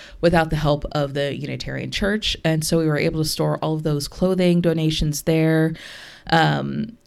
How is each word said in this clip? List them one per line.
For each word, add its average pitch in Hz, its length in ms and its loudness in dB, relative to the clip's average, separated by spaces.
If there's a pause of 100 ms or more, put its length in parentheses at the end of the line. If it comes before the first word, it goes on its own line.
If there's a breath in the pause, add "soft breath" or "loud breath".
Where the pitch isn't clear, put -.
(220 loud breath)
without 165 260 4
the 160 80 -2
help 147 360 0
of 143 200 -4
the 143 240 -4
Unitarian 135 540 -8
Church. 208 520 -2
And 160 220 0
so 165 140 2
we 160 80 2
were 151 100 2
able 156 260 0
to 156 60 -2
store 151 300 -2
all 156 160 -2
of 156 80 -4
those 147 260 -2
clothing 180 540 2
donations 160 600 0
there. 160 520 2 (560 loud breath)
Um, 147 640 0 (100)